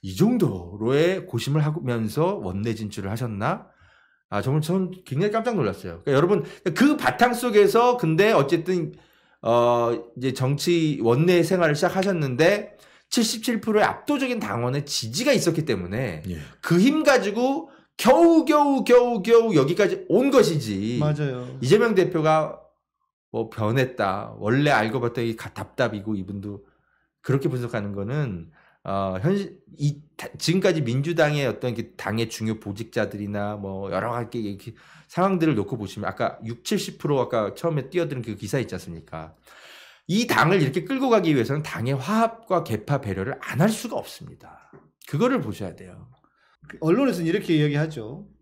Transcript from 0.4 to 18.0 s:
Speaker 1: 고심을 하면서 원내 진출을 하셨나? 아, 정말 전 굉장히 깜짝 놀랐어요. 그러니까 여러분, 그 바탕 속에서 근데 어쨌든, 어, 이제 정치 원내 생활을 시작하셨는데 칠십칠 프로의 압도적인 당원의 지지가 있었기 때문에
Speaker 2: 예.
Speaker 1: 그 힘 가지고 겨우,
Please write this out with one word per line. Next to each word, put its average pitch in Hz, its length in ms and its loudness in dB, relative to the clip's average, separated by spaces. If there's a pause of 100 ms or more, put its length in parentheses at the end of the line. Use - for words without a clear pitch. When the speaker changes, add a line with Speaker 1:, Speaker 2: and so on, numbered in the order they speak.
Speaker 1:
고심을 143 380 -2
하면서 147 720 -2
원내 107 400 -4
진출을 104 360 -8
하셨나? 120 580 -4 (600)
아, 101 140 -4
정말 143 180 0
전 180 300 -2 (160)
굉장히 190 260 -2
깜짝 226 240 -2
놀랐어요. 92 460 -4
그러니까 143 100 0
여러분, 175 320 4 (300)
그 285 240 4
바탕 - 340 2
속에서 226 640 4
근데 180 360 2
어쨌든, 165 600 0 (480)
어, 120 520 2 (260)
이제 127 160 -2
정치 151 680 0
원내 160 400 4
생활을 165 340 2
시작하셨는데 180 1000 0 (340)
칠십칠 226 500 -2
프로의 208 240 2
압도적인 247 560 -2
당원의 123 460 -4
지지가 151 460 -2
있었기 165 340 0
때문에 92 600 -4
Speaker 2:
예. 87 120 -8 (240)
Speaker 1:
그 170 160 2
힘 277 260 4
가지고 247 680 0 (260)
겨우, 320 480 6